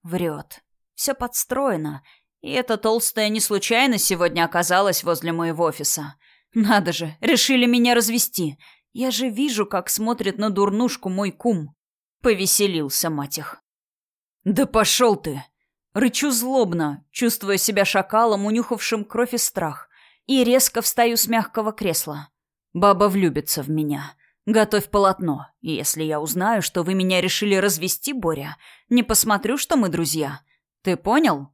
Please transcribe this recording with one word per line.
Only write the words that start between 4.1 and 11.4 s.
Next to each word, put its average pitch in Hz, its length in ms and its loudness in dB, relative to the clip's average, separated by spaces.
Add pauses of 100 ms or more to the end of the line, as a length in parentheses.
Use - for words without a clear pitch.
оказалась 175 580 2
возле 165 300 -2
моего 165 320 -2
офиса». 147 500 -4 (380)
Надо 202 400 2
же, 160 280 -6
решили 254 440 4
меня 240 280 4
развести. 220 640 0 (360)
Я 254 180 -2
же 240 180 -2
вижу, 220 360 -2
как 190 240 -4
смотрит 220 480 -2
на 214 120 0
дурнушку 202 600 0
мой 190 220 -2
кум. 175 440 -2 (460)